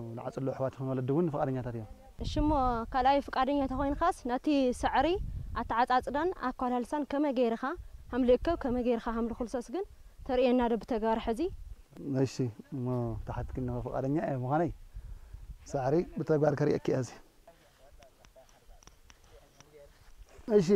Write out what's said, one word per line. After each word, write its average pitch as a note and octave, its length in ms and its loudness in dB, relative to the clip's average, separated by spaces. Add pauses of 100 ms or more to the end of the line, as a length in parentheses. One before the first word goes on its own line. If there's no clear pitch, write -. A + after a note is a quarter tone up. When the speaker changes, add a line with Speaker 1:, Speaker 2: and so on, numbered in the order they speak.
(120)
Speaker 1:
ዝዓፅሉ B2+ 360 -6
ኣሕዋት C3 260 -2
ይኹን C3 140 -6
ወለዲ C3 220 -2
እውን E3 180 4
ፈቃደኛታት C3 460 -2
እዮም። A2+ 140 -8 (300)
Speaker 2:
እሺ፣ - 180 -4
እሞ D4+ 160 2 (340)
ካልኣይ C4 340 4
ፈቃደኛ C4+ 460 0
ተኮይንካስ C#4 580 0
ነቲ B3+ 220 -2 (280)
ሳዕሪ C4 340 2 (480)
ኣተዓፃፅዳን B3 720 2 (160)
ኣኳላልሳን B3 600 -2
ከመይ C#4+ 300 0
ገይርኻ A#3 280 2 (460)
ሃምልእከብ B3 500 4
ከመይ B3 260 -2
ገይርኻ A#3 260 0
ሃምልኹልሰስ A3+ 580 -4
ግን E4+ 160 -4 (360)
ተርእየና B3+ 420 4
ዶ A#3 140 2
ብተግባር A3 420 0
ሕዚ? A3+ 220 -2 (760)
Speaker 1:
እሺ፣ C3 180 2 (360)
እሞ B2+ 160 -4 (340)
ተሓተትክኒ B2 460 -6 (160)
ፈቃደኛ C3 380 -2
እየ C#3+ 180 -2
ምዃነይ C#3 320 0 (960)
ሳዕሪ C#3 280 0 (180)
ብተግባር D3+ 420 2
ከርእየኪ D3 320 0
እየ C3 120 2
እዚ። B2+ 120 -2 (3500)
እሺ፣ G#3 280 6